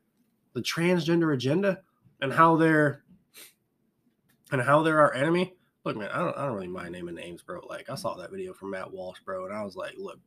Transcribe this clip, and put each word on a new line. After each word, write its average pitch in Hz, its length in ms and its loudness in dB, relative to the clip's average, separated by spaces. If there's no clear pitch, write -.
The 123 80 -4
transgender 170 720 2
agenda 165 480 0
and 135 120 -2
how 165 240 6
they're, 156 460 4
and 135 100 0
how 143 220 6
they're 156 180 4
our 143 120 6
enemy. 165 400 0
Look, - 140 -6
man, 104 140 -8
I 135 80 -4
don't, 170 180 -4
I - 80 -4
don't 127 100 -4
really 95 120 -6
mind 90 260 -10
naming 87 220 -10
names, 85 260 -14
bro. 90 260 -14
Like, - 220 -12
I 120 60 -8
saw - 200 -6
that 95 160 -14
video 95 220 -10
from 98 180 -12
Matt 95 200 -10
Walsh, 92 320 -12
bro, 92 220 -8
and 95 100 -10
I 107 80 -8
was 101 120 -10
like, - 220 -10
"Look, 95 300 -12